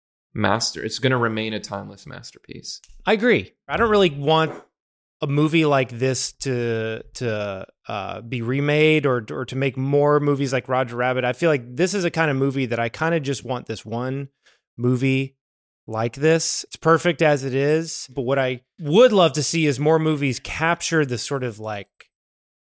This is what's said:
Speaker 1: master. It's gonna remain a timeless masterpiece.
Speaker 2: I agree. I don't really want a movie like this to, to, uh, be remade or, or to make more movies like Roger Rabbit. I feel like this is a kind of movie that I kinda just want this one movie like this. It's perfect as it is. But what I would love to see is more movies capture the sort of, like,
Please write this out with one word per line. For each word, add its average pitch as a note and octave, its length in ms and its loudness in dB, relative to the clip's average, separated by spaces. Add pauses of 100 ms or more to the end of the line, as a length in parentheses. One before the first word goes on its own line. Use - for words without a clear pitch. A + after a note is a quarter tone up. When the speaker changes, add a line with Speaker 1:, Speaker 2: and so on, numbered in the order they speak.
(340)
Speaker 1:
master. G#2 500 -2
It's - 140 -6
gonna B2+ 220 2
remain A2 340 -2
a G#2+ 60 -4
timeless G2+ 480 -12
masterpiece. - 720 -16 (240)
Speaker 2:
I G3 80 2
agree. G3+ 400 0 (140)
I C#3+ 100 -4
don't A3 140 2
really G3+ 180 6
want D3+ 500 0 (600)
a D3+ 60 -4
movie D3+ 380 2
like C3+ 240 2
this B2 440 -2
to, A#2 680 -4 (140)
to, G#2 500 -4 (220)
uh, G2 340 -8
be A#2 200 -8
remade D3 640 2
or, B2 260 0
or C#3 140 -6
to B2+ 100 -10
make C3+ 220 -2
more C#3+ 420 2
movies C#3+ 340 0
like C3 140 -2
Roger B2+ 300 -2
Rabbit. B2 280 -2
I B2 80 0
feel E3+ 160 0
like B2 260 -2
this E3+ 180 0
is G3+ 120 -2
a E3 60 0
kind D#3+ 180 0
of C#3 80 0
movie C3+ 300 0
that A2+ 120 -4
I A#2 100 -2
kinda E3 300 -2
just C#3 260 -6
want B2 220 -6
this A2 180 -8
one B2+ 420 -6 (500)
movie C3 580 0 (520)
like A2+ 280 -4
this. D#3+ 500 2
It's - 120 -18
perfect E3 440 2
as D3 220 4
it C3+ 120 -4
is. D#3 580 0
But C3+ 100 -4
what C3 160 0
I B2+ 220 -2 (180)
would F#3+ 320 6
love F3 220 6
to C#3+ 100 -2
see E3 220 0
is C3+ 140 2
more D#3 200 4
movies C#3+ 400 0
capture E3 680 0
the B2 120 -4
sort C3+ 260 -6
of, A2 160 -6
like, G#2+ 300 -8 (840)